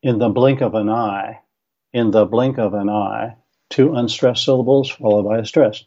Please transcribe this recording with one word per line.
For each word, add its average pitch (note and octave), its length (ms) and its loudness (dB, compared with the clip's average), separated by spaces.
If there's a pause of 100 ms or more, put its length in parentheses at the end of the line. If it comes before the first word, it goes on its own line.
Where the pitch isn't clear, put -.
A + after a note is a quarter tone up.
In B2 180 0
the A#2 100 2
blink C3 320 2
of A2+ 120 -2
an G#2+ 160 -2
eye, G#2+ 500 -4 (540)
in A#2 180 0
the G#2+ 140 4
blink B2 320 -2
of G#2+ 160 -2
an G2+ 160 -4
eye, G#2+ 460 -6 (340)
two C#3+ 240 2
unstressed A#2+ 500 0
syllables C3+ 460 2
followed G#2 340 0
by G#2 160 -2
a A#2 60 -4
stress. A2 420 2